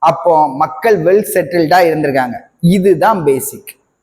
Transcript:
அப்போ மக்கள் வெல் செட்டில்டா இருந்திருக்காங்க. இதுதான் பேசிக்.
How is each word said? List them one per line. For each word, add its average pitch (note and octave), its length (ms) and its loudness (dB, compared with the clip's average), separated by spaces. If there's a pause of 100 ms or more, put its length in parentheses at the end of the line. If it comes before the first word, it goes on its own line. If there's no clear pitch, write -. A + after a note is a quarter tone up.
அப்போ E3 320 0 (140)
மக்கள் D3+ 560 -2
வெல் G3 300 2
செட்டில்டா F3 460 0 (100)
இருந்திருக்காங்க. C3+ 460 -2 (400)
இதுதான் F#3+ 480 2
பேசிக். - 480 -4 (320)